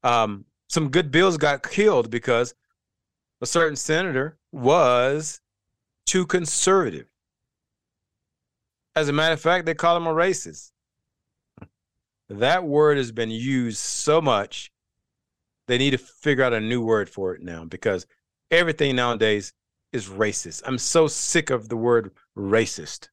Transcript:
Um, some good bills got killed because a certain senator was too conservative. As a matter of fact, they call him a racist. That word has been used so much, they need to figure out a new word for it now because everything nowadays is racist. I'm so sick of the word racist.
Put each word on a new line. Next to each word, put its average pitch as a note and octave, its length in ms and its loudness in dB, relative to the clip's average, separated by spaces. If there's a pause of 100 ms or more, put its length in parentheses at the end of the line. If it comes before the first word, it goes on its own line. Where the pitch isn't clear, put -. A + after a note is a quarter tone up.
Um, A2 420 0 (240)
some D3+ 220 -2
good D3+ 200 2
bills E3+ 280 4
got C#3+ 240 0
killed D#3 480 2
because A#2+ 440 -2 (840)
a B2 60 -8
certain D#3+ 300 0
senator D#3+ 600 -2 (160)
was C#3 880 2 (640)
too F#3 220 0
conservative. E3+ 800 0 (1900)
As D3+ 140 0
a C#3+ 60 -2
matter D#3+ 180 2
of D#3 80 -4
fact, E3+ 240 0
they D#3+ 80 -2
call E3+ 240 2
him E3+ 100 -2
a D#3+ 60 -2
racist. E3 600 -4 (1600)
That C3+ 360 0
word D3 340 4
has A#2+ 120 -4
been A2 200 -4
used A#2+ 480 -4
so - 420 0
much, A2+ 500 -2 (960)
they B2 100 2
need C3+ 140 2
to B2+ 60 0
figure C3+ 460 -2
out B2 80 2
a A2 80 -2
new A#2 240 -2
word A2 240 0
for F#2 260 -6
it - 60 -16
now E2+ 240 -12
because F#2 420 -4 (440)
everything D#3 440 0
nowadays A2 600 0 (380)
is G2+ 160 -8
racist. G2+ 580 -6
I'm C3 100 -4
so D#3+ 300 2
sick - 420 -2
of A2+ 220 -4
the A#2+ 60 -4
word A2+ 340 2 (260)
racist. G2+ 760 -2